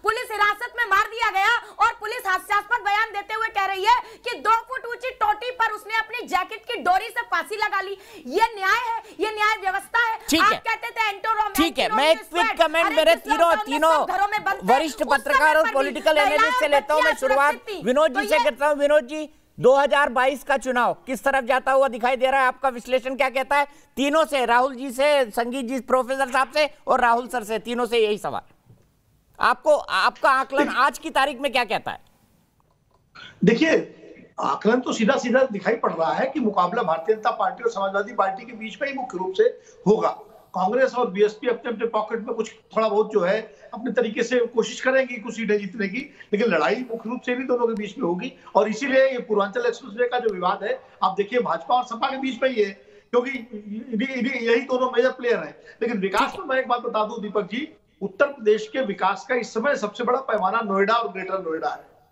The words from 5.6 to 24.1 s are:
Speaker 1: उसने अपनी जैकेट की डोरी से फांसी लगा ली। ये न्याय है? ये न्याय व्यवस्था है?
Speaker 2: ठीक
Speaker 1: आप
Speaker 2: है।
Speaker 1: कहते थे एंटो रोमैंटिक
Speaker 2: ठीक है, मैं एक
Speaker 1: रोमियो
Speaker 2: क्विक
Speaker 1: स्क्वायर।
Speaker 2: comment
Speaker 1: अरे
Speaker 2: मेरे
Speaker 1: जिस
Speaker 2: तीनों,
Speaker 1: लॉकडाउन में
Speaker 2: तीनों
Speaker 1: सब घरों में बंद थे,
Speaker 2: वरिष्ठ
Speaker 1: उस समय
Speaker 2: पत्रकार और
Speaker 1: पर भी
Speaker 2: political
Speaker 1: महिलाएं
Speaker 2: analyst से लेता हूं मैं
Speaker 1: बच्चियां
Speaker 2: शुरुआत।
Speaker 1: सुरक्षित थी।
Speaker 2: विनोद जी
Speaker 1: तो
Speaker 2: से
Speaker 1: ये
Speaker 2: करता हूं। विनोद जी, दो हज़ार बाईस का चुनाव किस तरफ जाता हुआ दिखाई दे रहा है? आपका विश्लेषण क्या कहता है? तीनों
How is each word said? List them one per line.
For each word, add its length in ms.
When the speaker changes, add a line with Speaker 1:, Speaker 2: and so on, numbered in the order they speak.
Speaker 1:
उसने 220
अपनी 320
जैकेट 380
की 120
डोरी 320
से 140
फांसी 340
लगा 240
ली। 180
ये 280
न्याय 240
है? 140
ये 100
न्याय 260
व्यवस्था 500
है? 220
Speaker 2:
ठीक 140
Speaker 1:
आप 100
Speaker 2:
है। 60
Speaker 1:
कहते 320
थे 180
एंटो 240
रोमैंटिक 320
Speaker 2:
ठीक 140
है, 100
मैं 220
एक 80
Speaker 1:
रोमियो 120
Speaker 2:
क्विक 160
Speaker 1:
स्क्वायर। 240
Speaker 2:
comment 160
Speaker 1:
अरे 100
Speaker 2:
मेरे 180
Speaker 1:
जिस 100
Speaker 2:
तीनों, 140
Speaker 1:
लॉकडाउन 200
में 80
Speaker 2:
तीनों 400
Speaker 1:
सब 60
घरों 160
में 160
बंद 100
थे, 200
Speaker 2:
वरिष्ठ 280
Speaker 1:
उस 60
समय 100
Speaker 2:
पत्रकार 380
और 60
Speaker 1:
पर 60
भी 60
Speaker 2:
political 400
Speaker 1:
महिलाएं 200
Speaker 2:
analyst 260
से 80
लेता 260
हूं 80
मैं 100
Speaker 1:
बच्चियां 180
Speaker 2:
शुरुआत। 240
Speaker 1:
सुरक्षित 240
थी। 80
Speaker 2:
विनोद 220
जी 140
Speaker 1:
तो 60
Speaker 2:
से 100
Speaker 1:
ये 60
Speaker 2:
करता 220
हूं। 100
विनोद 300
जी, 220
दो 160
हज़ार 320
बाईस 340
का 140
चुनाव 380
किस 300
तरफ 200
जाता 280
हुआ 160
दिखाई 280
दे 140
रहा 100
है? 60
आपका 220
विश्लेषण 480
क्या 140
कहता 260
है? 100
तीनों 280